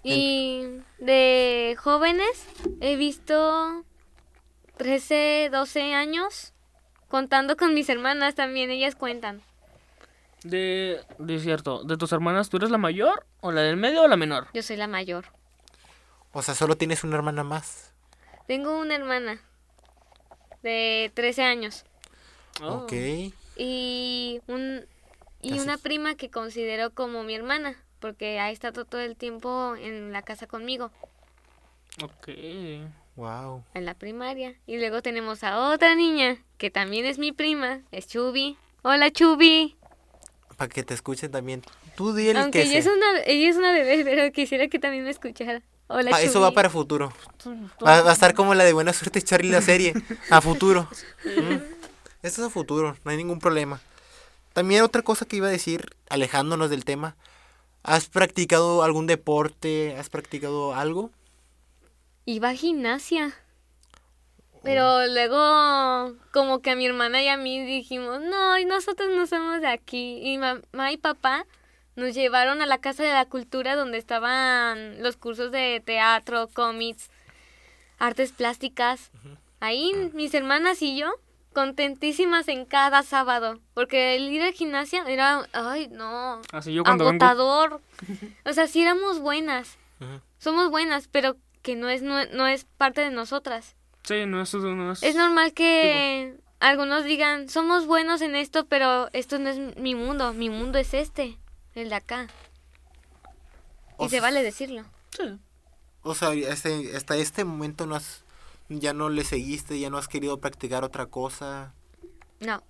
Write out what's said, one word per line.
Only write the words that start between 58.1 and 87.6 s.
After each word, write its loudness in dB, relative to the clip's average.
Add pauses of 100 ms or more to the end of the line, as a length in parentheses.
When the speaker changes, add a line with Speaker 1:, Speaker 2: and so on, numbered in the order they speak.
Speaker 3:
algún 2
deporte? 0
¿Has -12
practicado -6
algo? -2 (1120)
Speaker 1:
Iba -2
a -4
gimnasia. -2 (1200)
Speaker 3:
Oh. -20
Speaker 1:
Pero 4
luego, 4 (180)
como 2
que 0
a 2
mi -2
hermana 0
y 2
a 2
mí -6
dijimos, -6
"No, 2
y 0
nosotros -2
no 2
somos -2
de -2
aquí". -6
Y -4
mamá -4
y -6
papá -2 (500)
nos -6
llevaron 2
a 0
la 2
Casa -4
de 2
la 4
Cultura, -4
donde -4
estaban -2
los -2
cursos -8
de -2
teatro, 0
cómics, -4 (880)
artes -2
plásticas. -4 (120)
Speaker 3:
Ujú. -20 (240)
Speaker 1:
Ahí, -2
mis -4
hermanas 2
y -2
yo, -2 (400)
contentísimas 0
en -4
cada 4
sábado. -2 (140)
Porque 2
el -2
ir 0
a 2
gimnasia -4
era, 2
ay, -6
no, -10 (120)
Speaker 2:
Así -8
yo 0
cuando 6
vengo. 6
Speaker 1:
agotador. 4 (280)